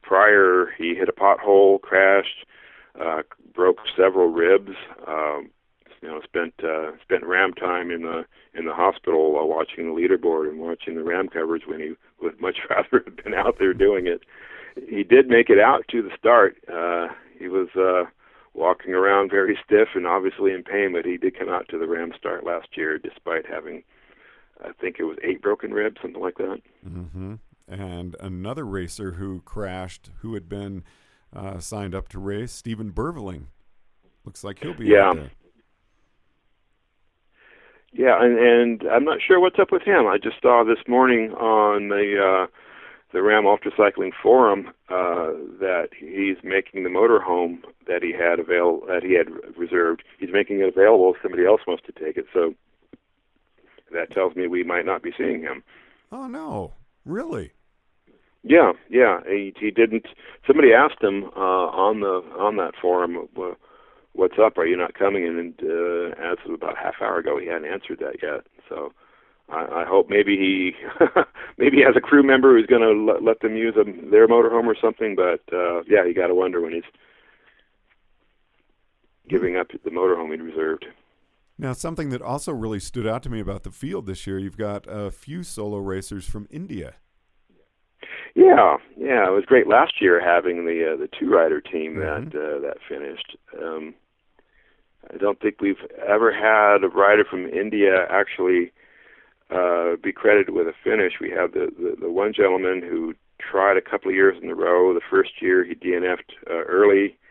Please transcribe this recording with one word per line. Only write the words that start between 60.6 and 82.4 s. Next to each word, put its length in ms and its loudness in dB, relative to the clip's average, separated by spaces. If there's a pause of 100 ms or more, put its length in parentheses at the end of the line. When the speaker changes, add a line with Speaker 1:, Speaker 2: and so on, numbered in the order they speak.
Speaker 1:
asked 300 4
him, 220 -2 (120)
uh, 320 0
on 320 0
the, 220 -2 (160)
on 180 0
that 240 -4
forum, 560 -2
uh, 180 -8 (600)
"What's 240 0
up? 180 4
Are 100 0
you 100 0
not 180 -6
coming?" 320 -2
And, 360 -8
uh, 560 -4
as 280 -8
of 80 -10
about 240 -10
a 40 -12
half 200 -8
hour 160 -4
ago, 200 -4
he 80 -10
hadn't 240 -8
answered 300 -12
that 220 -10
yet. 240 -10 (220)
So 240 -12 (560)
I, 340 -8
I 20 -4
hope 240 2
maybe 280 2
he, 360 0 (280)
<laughs> 580 -2
maybe 200 4
he 40 8
has 140 6
a 40 4
crew 220 6
member 340 6
who's 100 4
gonna 260 4
let, 300 2
let 180 2
them 160 -2
use 200 -2
a, 80 4 (260)
their 180 8
motorhome 380 4
or 140 0
something. 360 -2
But, 260 0 (120)
uh, 340 -2
yeah, 160 6
you 100 0
gotta 200 0
wonder 260 0
when 120 -6
he's 120 -8 (2500)
giving 280 -2
up 140 -4
the 200 -12
motorhome 400 -2
he'd 120 -10
reserved. 420 -6 (720)
Speaker 2:
Now, 160 -8
something 360 -10
that 100 -8
also 320 -8